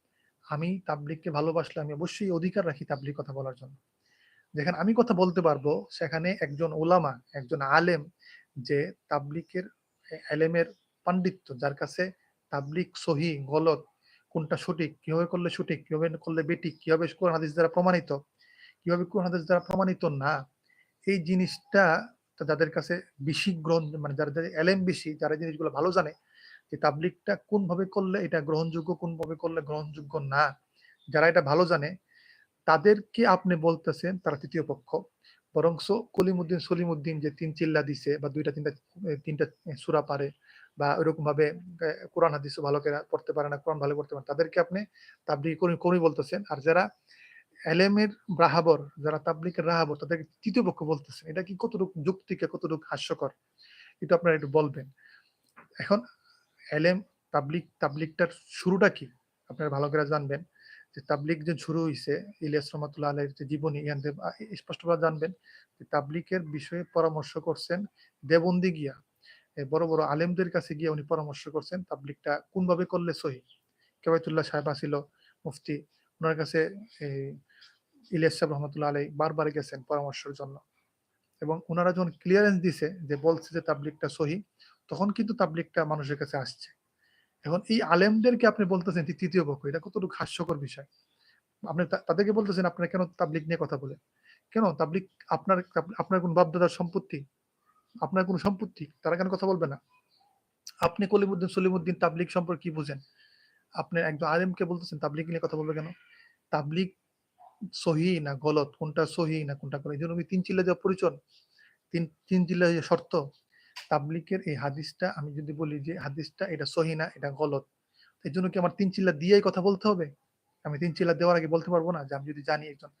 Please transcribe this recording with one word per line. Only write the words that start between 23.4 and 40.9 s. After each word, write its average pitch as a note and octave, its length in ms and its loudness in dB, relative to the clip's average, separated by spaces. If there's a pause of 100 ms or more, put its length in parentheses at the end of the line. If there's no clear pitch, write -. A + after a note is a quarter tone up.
গ্রহণ, D#3+ 420 0
মানে D3 180 -6
যারা, D3 160 -2
যাদের E3 280 -6
এলেম F#3 260 4
বেশি, D#3+ 300 -2
যারা D3+ 200 0
এই D3+ 60 -2
জিনিসগুলো D#3+ 300 -4
ভালো D#3 220 0
জানে, D#3+ 200 2 (580)
যে D3 60 -8
তাবলিগটা D#3+ 600 0
কোনভাবে F#3+ 500 0
করলে F#3+ 380 -2
এটা E3+ 160 0
গ্রহণযোগ্য, D#3+ 540 -2
কোনভাবে E3 420 -6
করলে E3 240 -4
গ্রহণযোগ্য D3+ 580 -6
না, C#3 420 0 (480)
যারা D3+ 200 6
এটা E3+ 140 6
ভালো D3+ 240 4
জানে, D#3+ 300 0 (680)
তাদেরকে G3+ 640 6
আপনি F3+ 300 6
বলতেছেন E3 640 0
তারা D3+ 180 -2
তৃতীয় D3+ 260 -4
পক্ষ। D3 340 -6 (580)
বরংস D#3+ 380 2 (200)
কলিমুদ্দিন, F3+ 460 2
সলিমুদ্দিন D#3+ 640 -2
যে D3 100 -2
তিন D#3 220 -6
চিল্লা D#3 300 2
দিছে, C#3+ 360 -2
বা C#3+ 100 -4
দুইটা D3 240 -4
তিনটা, D3 180 -4 (400)
এ, D3 60 -2
তিনটা, D3 300 -2 (200)
এ, C3 100 -10
সূরা D#3 260 0
পারে, C#3+ 280 -4 (480)
বা C#3+ 160 2